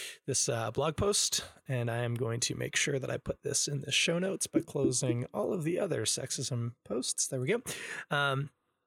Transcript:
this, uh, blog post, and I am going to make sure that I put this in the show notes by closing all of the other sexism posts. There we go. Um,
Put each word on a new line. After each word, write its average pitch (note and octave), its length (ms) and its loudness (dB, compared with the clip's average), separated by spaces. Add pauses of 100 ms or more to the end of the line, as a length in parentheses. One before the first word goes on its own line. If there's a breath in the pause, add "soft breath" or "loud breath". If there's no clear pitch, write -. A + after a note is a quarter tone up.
(260 loud breath)
this, - 220 2
uh, A2+ 220 0
blog D3 260 0
post, - 480 2 (240 loud breath)
and A#2+ 220 0
I A#2 80 0
am A#2+ 160 0
going A#2 260 -2
to - 140 0
make - 220 -4
sure C#3+ 220 2
that B2 120 -2
I B2 80 0
put - 240 -6
this - 260 0
in C#3+ 140 -2
the C#3+ 100 -4
show E3+ 260 4
notes F#3 280 0
by - 140 0
closing B2+ 720 2
all - 180 0
of F3 120 0
the E3+ 140 0
other A#2+ 280 0
sexism A#2+ 640 -2 (140)
posts. - 400 -2
There C3 140 -4
we B2+ 80 0
go. A3+ 120 2 (500 loud breath)
Um, C#3+ 380 2 (380)